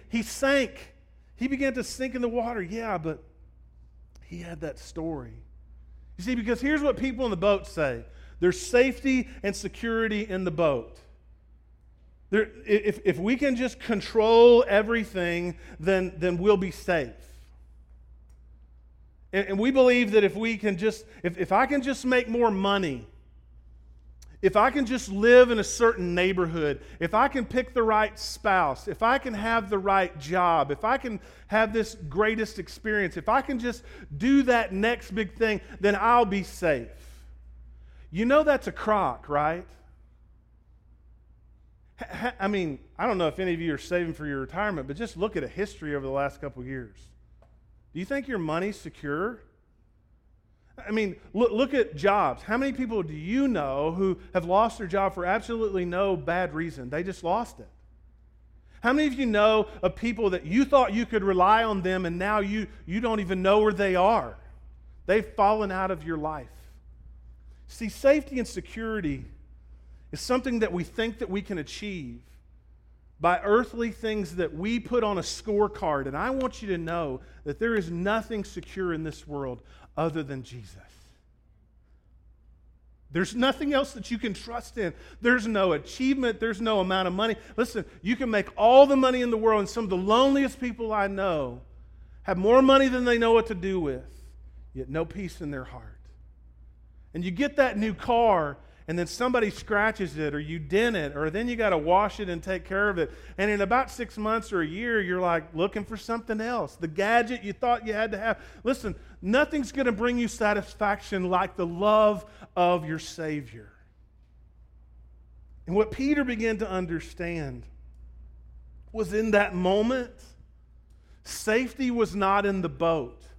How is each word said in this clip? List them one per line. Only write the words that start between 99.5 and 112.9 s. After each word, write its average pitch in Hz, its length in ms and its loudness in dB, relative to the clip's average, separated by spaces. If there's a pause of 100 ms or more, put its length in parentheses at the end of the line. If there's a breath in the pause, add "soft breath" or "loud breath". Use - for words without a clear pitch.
scratches 202 640 -2
it, 151 180 -4
or 147 60 -4
you 156 180 -8
dent 202 380 0
it, 143 200 -4
or 156 140 -2
then 214 180 -4
you 240 80 -4
gotta 208 220 2
wash 185 420 2
it 202 80 -6
and 170 140 -6
take 185 220 -6
care 196 240 -2
of 196 80 -2
it. 156 140 -2 (280 loud breath)
And 196 120 2
in 208 100 0
about 240 300 0
six - 260 -10
months 214 360 -4
or 180 100 0
a 156 40 -2
year, 214 360 -2
you're, 180 180 -2
like, 165 340 -2
looking 196 300 -2
for 220 120 -12
something 226 440 -6
else. 220 360 -6
The 170 120 -6
gadget 220 540 0
you 196 100 -8
thought 240 340 0
you 214 60 -4
had 214 200 -2
to 208 60 -6
have. 220 220 -2 (240 loud breath)
Listen, 233 320 -2 (260 loud breath)
nothing's 262 480 0
gonna 254 220 0
bring 240 260 -2
you 233 80 0
satisfaction 202 1040 -2
like 180 240 0
the 180 120 -4
love 208 580 4 (320 loud breath)
of 175 280 4
your 156 140 -6